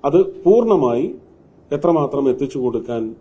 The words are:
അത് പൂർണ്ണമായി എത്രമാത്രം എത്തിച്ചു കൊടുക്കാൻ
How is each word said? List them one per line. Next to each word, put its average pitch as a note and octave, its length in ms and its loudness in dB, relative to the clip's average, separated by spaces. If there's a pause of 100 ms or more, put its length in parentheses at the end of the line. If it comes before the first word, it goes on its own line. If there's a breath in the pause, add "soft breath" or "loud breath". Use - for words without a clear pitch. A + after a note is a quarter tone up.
അത് E3+ 200 4 (180)
പൂർണ്ണമായി F3 720 2 (560)
എത്രമാത്രം C#3+ 580 0
എത്തിച്ചു C3+ 300 -4
കൊടുക്കാൻ A2+ 600 -4